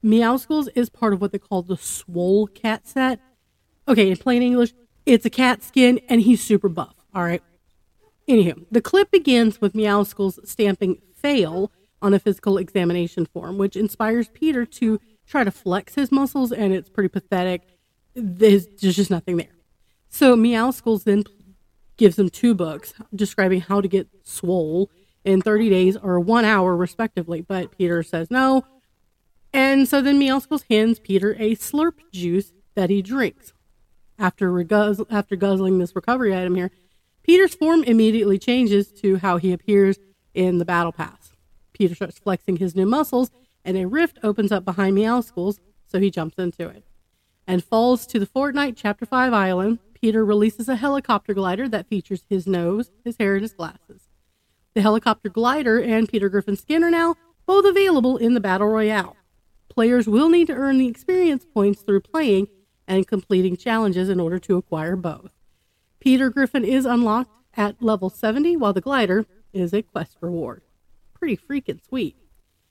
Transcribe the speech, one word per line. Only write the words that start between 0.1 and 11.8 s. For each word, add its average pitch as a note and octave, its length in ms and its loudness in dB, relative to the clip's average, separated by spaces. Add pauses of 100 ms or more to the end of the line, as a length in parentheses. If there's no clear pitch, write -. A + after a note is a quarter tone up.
Schools D4 380 -4
is A#3+ 160 0
part A3 240 -2
of F3+ 60 -4
what G3+ 120 -4
they G3+ 60 -8
call F#3 240 -4
the F3+ 140 -6
Swole F#3 680 -2
Cat A3 400 -6
set. C4 340 -2 (680)
Okay, A3 220 4
in F3+ 60 0
plain B3 260 0
English, B3 300 2 (340)
it's A#3+ 200 4
a A3+ 40 -4
cat B3+ 320 0
skin, B3 460 4
and A#3 140 4
he's A3+ 200 4
super G3+ 260 2
buff, D#3+ 260 -8 (200)
all F3+ 100 -2
right? E3+ 180 -4 (840)
Anywho, G3+ 440 2
the A3+ 100 2
clip G4 300 2
begins B3 500 2
with G3+ 140 -2
Meow G#3 300 0
Schools G3 440 -6
stamping G3 540 -2 (120)
fail G3 560 -2 (300)